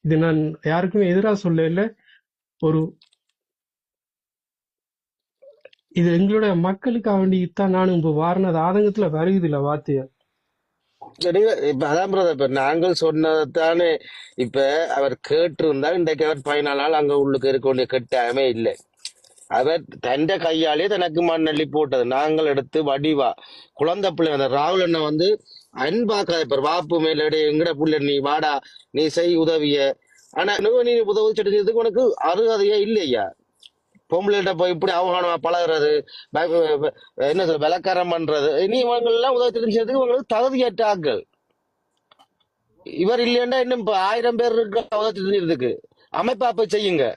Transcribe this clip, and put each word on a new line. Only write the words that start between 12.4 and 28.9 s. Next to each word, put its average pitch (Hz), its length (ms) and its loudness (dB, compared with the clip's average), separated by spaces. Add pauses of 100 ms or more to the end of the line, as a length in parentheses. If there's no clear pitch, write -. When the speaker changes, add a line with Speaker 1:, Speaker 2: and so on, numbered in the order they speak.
Speaker 2:
நாங்கள் 147 540 0
சொன்னதைத்தானே 160 1000 2 (360)
இப்ப 135 520 0
அவர் 139 300 -2 (120)
கேட்டிருந்தா 156 640 0
இன்றைக்கு 156 320 0
அவர் 156 140 -2
பதினாலு 143 360 -2
நாள் 143 180 0
அங்க 147 240 2
உள்ளுக்கு 135 320 2
இருக்க 135 220 0
வேண்டிய 127 180 0
கட்டாயமே 127 600 0
இல்லை. 113 280 -2 (680)
அவர் 147 360 0 (160)
தண்ட 151 380 0
கையாலே 160 500 0
தனக்கு 175 360 -2
மண்ணள்ளி 160 420 0
போட்டது. 135 400 0
நாங்கள் 151 400 0
எடுத்து 143 380 0
வடிவா 143 480 0 (420)
குழந்தை 180 380 -2
பிள்ளை 160 220 0
அந்த 135 140 0
ராகுல் 156 360 0
அண்ணன் 165 180 0
வந்து 156 420 0 (320)
அன்பா 208 480 -2
கதைப்பார். 151 380 -2
"வாப்பு 160 380 -2
மேல 156 240 0
எடே, 151 280 0
எங்கட 160 280 0
புள்ள 156 240 0
நீ 143 160 0
வாடா, 147 420 -2 (300)